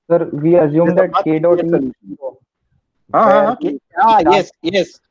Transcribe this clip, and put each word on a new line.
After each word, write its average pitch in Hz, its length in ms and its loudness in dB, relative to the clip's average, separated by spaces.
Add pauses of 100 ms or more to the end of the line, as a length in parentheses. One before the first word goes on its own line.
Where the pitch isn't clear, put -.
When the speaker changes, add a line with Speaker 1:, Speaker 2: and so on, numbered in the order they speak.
Speaker 1:
Sir, 165 220 0
we 156 240 0
assume 160 320 2
Speaker 2:
There's 180 40 0
a 175 100 -4
Speaker 1:
that 180 100 -2
Speaker 2:
much 180 140 -2
Speaker 1:
K 156 140 -2
dot 175 200 0
Speaker 2:
clearer 165 60 -4
Speaker 1:
E 165 40 -4
Speaker 2:
solution. 139 240 -4 (140)
Speaker 1:
zero, - 300 -16 (760)
Speaker 2:
हाँ, 175 100 2
हाँ, 190 100 4
Speaker 1:
where 208 120 4
Speaker 2:
हाँ, 240 160 -2
K, 302 100 -4
Speaker 1:
we - 80 -10 (180)
Speaker 2:
ah, 214 220 4
Speaker 1:
start 165 160 2
Speaker 2:
yes, 185 160 -2 (100)
yes, 170 380 -4 (120)